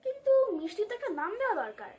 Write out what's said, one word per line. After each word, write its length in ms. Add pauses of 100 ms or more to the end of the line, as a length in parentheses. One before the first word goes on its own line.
কিন্তু 280 (260)
মিষ্টি 320
তো 80
একটা 120 (100)
নাম 200
দেওয়া 240
দরকার। 360